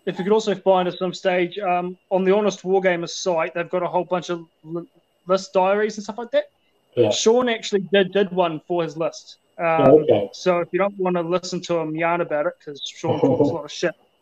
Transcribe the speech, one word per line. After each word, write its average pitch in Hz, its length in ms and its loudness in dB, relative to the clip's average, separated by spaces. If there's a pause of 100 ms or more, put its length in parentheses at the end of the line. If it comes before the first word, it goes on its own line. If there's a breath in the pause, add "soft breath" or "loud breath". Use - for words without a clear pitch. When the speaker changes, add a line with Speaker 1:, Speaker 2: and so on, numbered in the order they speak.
Speaker 1:
if 185 120 -4
you 185 60 -4
could 202 80 -2
also 220 220 0
find 185 320 2
at 175 120 -4
some 185 140 -4
stage, 180 460 -2
um, 180 380 -2 (140)
on 190 120 2
the 185 100 4
Honest 202 300 0
Wargamers 180 480 0
site, 170 440 -2
they've 170 140 -4
got 180 140 -2
a 170 60 -2
whole 175 160 -2
bunch 175 260 -4
of 170 140 -8 (180)
li-, 170 240 -10 (400)
list 190 260 0
diaries 208 440 2
and 208 80 -10
stuff 214 140 -12
like 233 120 -10
that. 294 140 0 (500)
Speaker 2:
Yeah. 117 160 4
Speaker 1:
Sean 240 380 4
actually 214 320 -2 (120)
did, 196 200 4
did 196 180 2
one 175 380 0
for 175 160 -2
his 151 120 -8
list. - 420 -8 (200)
Um, 170 80 -4
Speaker 2:
Oh, 156 360 6
okay. 110 300 2
Speaker 1:
so 175 280 0
if 170 120 -4
you 180 60 0
don't 202 200 0
wanna 180 240 0
listen 175 400 -4
to 170 160 -2
him 156 180 -4
yarn 170 240 0
about 156 260 -2
it, 175 60 -4 (120)
'cause 143 200 -14
Sean 160 360 -4
talks 143 300 2
a - 20 -2
lot 147 120 -6
of 147 80 -16
shit. 165 220 -4 (280)